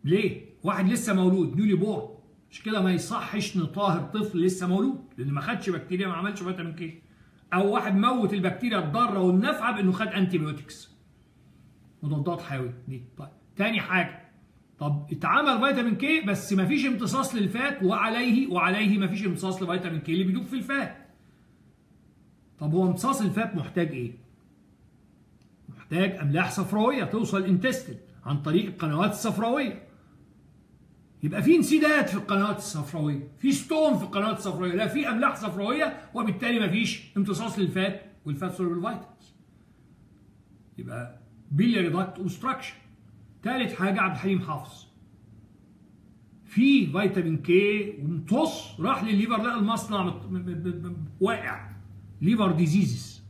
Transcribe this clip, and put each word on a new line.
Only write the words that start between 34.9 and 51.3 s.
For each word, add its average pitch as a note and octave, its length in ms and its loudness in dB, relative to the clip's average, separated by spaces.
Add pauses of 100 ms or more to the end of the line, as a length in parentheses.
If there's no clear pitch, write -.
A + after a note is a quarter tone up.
املاح A#3+ 260 0
صفراويه، G#3+ 640 -2 (140)
وبالتالي A#3 460 0
ما G#3 80 2
فيش - 500 -2
امتصاص G3+ 420 -2
للفات، F#3+ 420 0 (240)
والفات E3 280 -6
سوليبل F3 220 -2
فيتامينز. - 600 -8 (1400)
يبقى A#2+ 420 -12 (320)
بيلياري F#3+ 380 4
داكت F3+ 280 -2
اوبستراكشن. B3 560 -6 (720)
تالت B3 280 -2
حاجه F#3+ 300 0
عبد - 140 0
الحليم F#3+ 260 0
حافظ، - 440 -10 (1600)
في B3 420 6
فيتامين F3 500 0
كي G3+ 640 4
وامتص، E3 800 -2
راح A3 240 0
للليفر A3 380 2
لقى A#3+ 180 -2
المصنع G#3 440 0
مت-، - 220 -4
م-، F#3 80 -6
م-، F3+ 320 -6
م-، E3 220 -6
م-، D#3+ 180 -8 (140)
واقع، F#3 500 -2 (520)